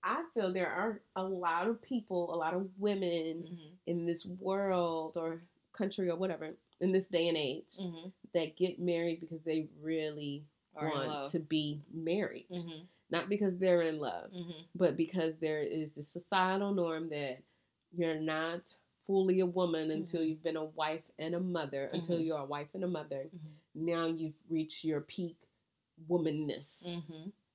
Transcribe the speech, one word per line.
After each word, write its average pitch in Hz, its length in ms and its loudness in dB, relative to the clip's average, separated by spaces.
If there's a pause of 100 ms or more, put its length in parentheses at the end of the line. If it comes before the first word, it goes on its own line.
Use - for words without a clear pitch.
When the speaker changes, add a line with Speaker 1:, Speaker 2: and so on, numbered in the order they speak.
Speaker 1:
I 247 200 0 (120)
feel 190 180 2
there 180 160 2
are 208 320 0 (140)
a 190 80 0
lot 180 440 0
of 226 140 0
people, 180 520 -2
a 170 40 0
lot 160 160 0
of 190 140 0 (100)
women 170 680 0
Speaker 2:
Mm-hmm. 165 280 -14 (140)
Speaker 1:
in 170 180 0
this 170 200 0
world 180 880 0
or 165 260 -2 (320)
country 190 360 0
or 170 60 2
whatever, 165 360 -2 (280)
in 185 120 4
this 190 180 4
day 170 180 4
and 165 100 4
age, 147 440 -2
Speaker 2:
Mm-hmm. 170 280 -6 (240)
Speaker 1:
that 160 220 2
get 180 240 2
married 170 400 2
because 160 240 -10
they 160 240 0 (140)
really 151 600 -4 (320)
Speaker 2:
Are 151 120 -2
in 156 60 0
Speaker 1:
want 139 160 0
Speaker 2:
love. 143 220 -4
Speaker 1:
to 175 80 0
be 151 420 0 (120)
married. 165 580 -2
Speaker 2:
Mm-hmm. 170 320 -8 (260)
Speaker 1:
Not 170 200 0
because 202 280 2
they're 180 240 6
in 160 180 2
love, 113 320 -4
Speaker 2:
Mm-hmm. 175 300 -10 (140)
Speaker 1:
but 170 220 4
because 165 400 0
there 156 240 0
is 151 320 -2
this 147 160 -12
societal 190 640 2
norm 165 360 0
that 143 300 -4 (580)
you're 165 220 2
not 160 420 0 (460)
fully 190 320 6
a 185 60 6
woman 170 460 2
until 165 280 -2
Speaker 2:
Mm-hmm. 160 100 2
Speaker 1:
you've 156 140 -4
been 160 140 0
a 156 80 -2
wife 156 380 -2 (140)
and 160 180 -2
a 175 40 0
mother, 151 540 -2
until 170 240 0
Speaker 2:
Mm-hmm. 160 80 2
Speaker 1:
you're 160 140 0
a 139 60 -4
wife 147 300 -6
and 190 80 -4
a 180 40 0
mother. 151 380 -4 (100)
Speaker 2:
Mm-hmm. 156 500 -10
Speaker 1:
Now 165 200 2
you've 160 280 -2 (160)
reached 156 340 -2
your 156 180 0
peak 170 360 -6 (720)
womanness. 156 800 0
Speaker 2:
Mm-hmm. 165 420 -8 (240)